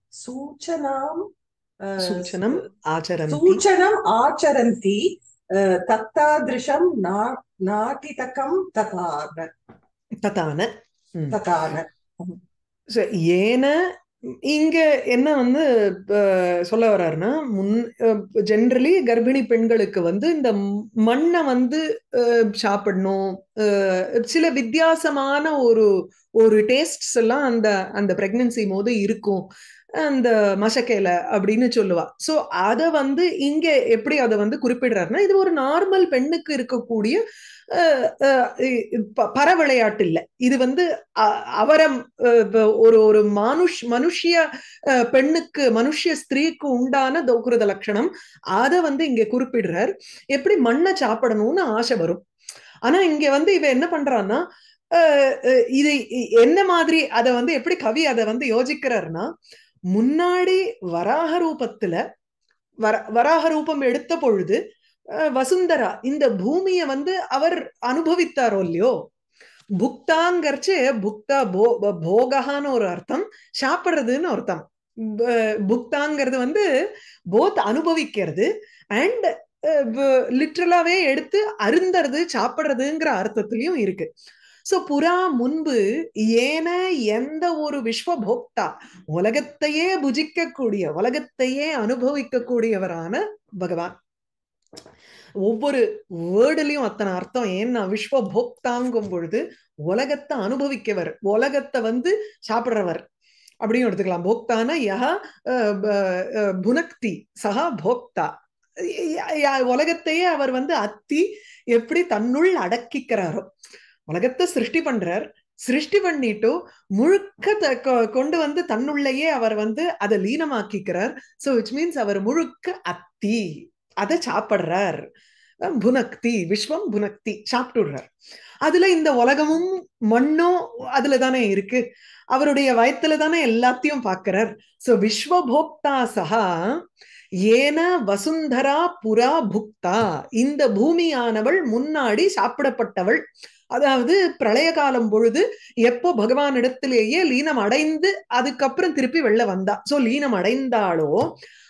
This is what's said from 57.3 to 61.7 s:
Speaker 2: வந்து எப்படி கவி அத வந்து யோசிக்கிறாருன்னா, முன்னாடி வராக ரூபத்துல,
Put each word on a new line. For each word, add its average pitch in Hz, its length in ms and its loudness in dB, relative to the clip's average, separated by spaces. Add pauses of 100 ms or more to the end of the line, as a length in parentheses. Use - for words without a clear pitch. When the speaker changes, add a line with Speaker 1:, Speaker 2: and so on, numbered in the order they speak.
Speaker 2:
வந்து 247 200 0
எப்படி 339 220 -2
கவி 285 300 -2
அத 233 200 0
வந்து 240 380 0
யோசிக்கிறாருன்னா, 240 720 -4 (600)
முன்னாடி 359 840 0
வராக 240 600 -2
ரூபத்துல, 240 720 -4 (680)